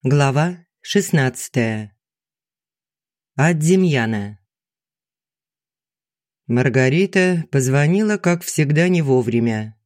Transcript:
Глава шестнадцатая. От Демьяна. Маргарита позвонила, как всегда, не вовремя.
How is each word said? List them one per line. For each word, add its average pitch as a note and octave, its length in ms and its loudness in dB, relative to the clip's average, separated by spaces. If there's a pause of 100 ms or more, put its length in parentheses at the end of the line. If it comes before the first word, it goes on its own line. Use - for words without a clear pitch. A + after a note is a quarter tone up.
Глава C#3+ 600 0 (160)
шестнадцатая. B2 1120 -2 (1400)
От D#3 240 2
Демьяна. C3 800 0 (2000)
Маргарита D3 1040 0
позвонила, D3 680 0
как F3 280 -2
всегда, D3+ 440 0
не F3 140 2
вовремя. A#2 840 0